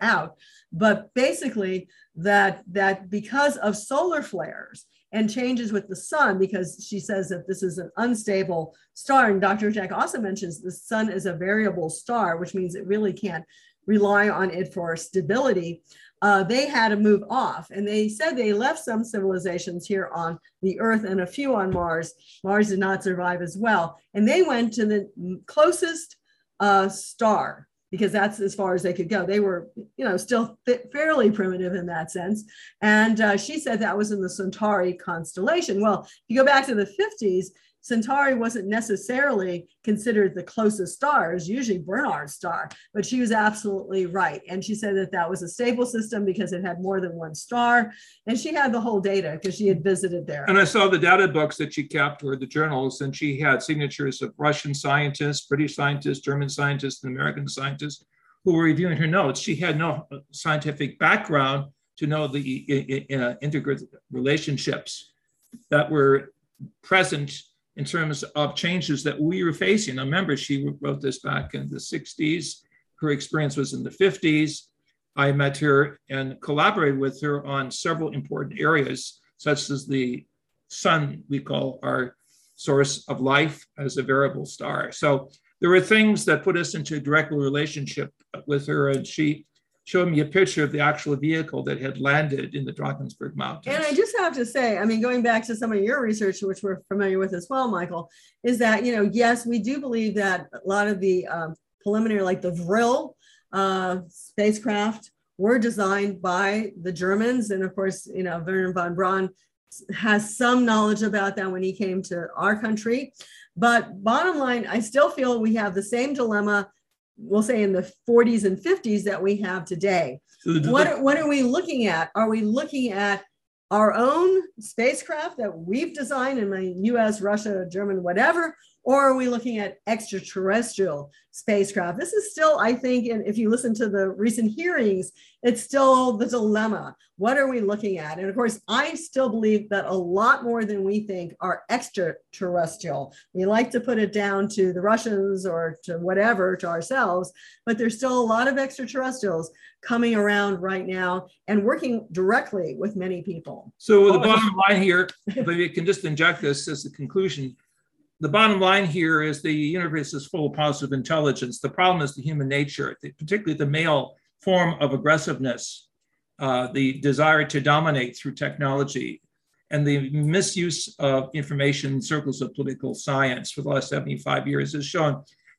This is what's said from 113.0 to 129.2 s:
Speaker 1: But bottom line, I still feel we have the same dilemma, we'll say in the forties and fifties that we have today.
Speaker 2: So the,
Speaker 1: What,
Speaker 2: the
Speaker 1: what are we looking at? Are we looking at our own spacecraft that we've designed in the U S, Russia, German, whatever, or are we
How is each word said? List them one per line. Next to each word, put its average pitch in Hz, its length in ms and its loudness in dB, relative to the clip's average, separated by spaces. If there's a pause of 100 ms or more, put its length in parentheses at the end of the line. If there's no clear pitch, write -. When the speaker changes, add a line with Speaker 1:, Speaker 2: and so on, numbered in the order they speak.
Speaker 1:
But 202 480 2
bottom 294 360 2
line, 247 280 0
I 220 140 -2
still 269 300 2
feel 247 320 0
we 220 140 2
have 202 180 -2
the 196 80 -2
same 254 320 -2
dilemma, 208 560 0 (460)
we'll 208 280 0
say 220 180 2
in 196 100 2
the 180 160 -2 (180)
forties 233 380 6
and 190 160 2
fifties 226 440 0
that 196 180 -2
we 202 140 2
have 185 280 -4
today. 170 540 -2 (220)
Speaker 2:
So 170 140 0
the, 156 180 2
Speaker 1:
What, 302 240 4
Speaker 2:
the - 40 -4
Speaker 1:
what 277 160 4
are 311 120 0
we 277 160 2
looking 277 420 0
at? 165 300 0
Are 220 120 2
we 220 120 0
looking 254 500 -2
at 196 320 0 (480)
our 214 240 4
own 339 480 4 (160)
spacecraft 302 800 -4
that 196 180 -6
we've 220 380 -4
designed 269 460 -2
in 196 100 -2
the 185 240 -4 (160)
U 240 80 2
S, 214 220 2
Russia, 202 500 -2
German, 190 320 -2
whatever, 294 540 0 (300)
or 269 140 4
are 262 160 6
we 254 120 0